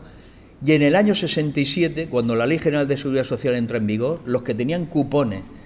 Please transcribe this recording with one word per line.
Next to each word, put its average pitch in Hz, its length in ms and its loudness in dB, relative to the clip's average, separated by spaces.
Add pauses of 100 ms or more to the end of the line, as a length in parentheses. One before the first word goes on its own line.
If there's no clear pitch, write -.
(640)
y 147 80 4
en 147 100 6
el 143 140 4
año 208 180 4
sesenta 151 460 -2
y 135 40 2
siete, 160 440 -2
cuando 117 280 0
la 117 100 2
Ley 160 120 2
General 147 300 0
de 139 80 2
Seguridad 131 280 0
Social 127 300 -2
entra 117 240 -2
en 107 80 -2
vigor, 123 380 -2
los 123 180 -2
que 120 120 -2
tenían 156 320 -2
cupones 131 560 0 (240)